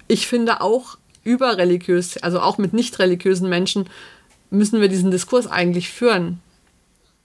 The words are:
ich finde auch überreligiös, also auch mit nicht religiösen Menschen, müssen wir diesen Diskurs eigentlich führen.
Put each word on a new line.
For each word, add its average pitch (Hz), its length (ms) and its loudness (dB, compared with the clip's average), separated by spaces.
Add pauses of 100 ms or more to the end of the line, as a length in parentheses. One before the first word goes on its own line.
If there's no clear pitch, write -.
ich 220 220 0
finde 233 320 0
auch 226 380 -2 (260)
überreligiös, 180 920 0
also 175 220 -2
auch - 160 0
mit 190 160 -2
nicht 240 280 -2
religiösen 185 480 2
Menschen, 180 400 -2 (600)
müssen 208 300 2
wir 202 80 4
diesen 185 220 2
Diskurs 208 380 0
eigentlich 175 420 -2
führen. 180 500 0 (840)